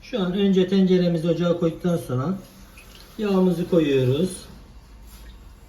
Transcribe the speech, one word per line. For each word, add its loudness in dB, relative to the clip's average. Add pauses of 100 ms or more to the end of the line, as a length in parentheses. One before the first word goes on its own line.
Şu -8
an -2
önce 2
tenceremizi 2
ocağa 0
koyduktan -2
sonra -4 (800)
yağımızı 0
koyuyoruz. 2 (1400)